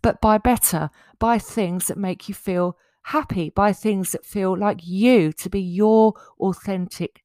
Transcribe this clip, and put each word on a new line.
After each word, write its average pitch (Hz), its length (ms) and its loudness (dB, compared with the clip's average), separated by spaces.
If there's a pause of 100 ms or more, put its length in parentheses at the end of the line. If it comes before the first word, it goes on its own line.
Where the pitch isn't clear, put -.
but - 180 0
buy 214 160 4
better. 214 540 0 (280)
Buy 226 200 2
things 180 480 -4
that - 100 -8
make 190 320 -8
you 202 60 -10
feel 180 420 -4 (260)
happy. 202 480 -4
Buy 202 220 2
things 196 400 -4
that - 140 -10
feel 190 300 -2
like 208 300 -2
you, 190 480 4
to - 140 -10
be 196 120 -4
your 214 540 4 (260)
authentic 185 840 -6